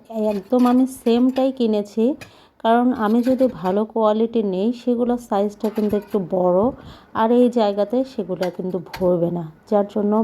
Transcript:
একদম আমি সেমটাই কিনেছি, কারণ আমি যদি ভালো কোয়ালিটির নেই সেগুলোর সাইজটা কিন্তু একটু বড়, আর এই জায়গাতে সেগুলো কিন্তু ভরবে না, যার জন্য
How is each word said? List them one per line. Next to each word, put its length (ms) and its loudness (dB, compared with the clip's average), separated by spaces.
একদম 560 -2
আমি 200 4
সেমটাই 480 2
কিনেছি, 640 0
কারণ 340 2
আমি 280 0
যদি 260 2
ভালো 380 -2
কোয়ালিটির 600 0
নেই 280 0
সেগুলোর 440 -2
সাইজটা 520 -4
কিন্তু 280 -2
একটু 200 -4
বড়, 300 2
আর 180 0
এই 180 4
জায়গাতে 540 0
সেগুলো 420 -6
কিন্তু 220 -6
ভরবে 520 -2
না, 200 -8
যার 180 2
জন্য 260 -2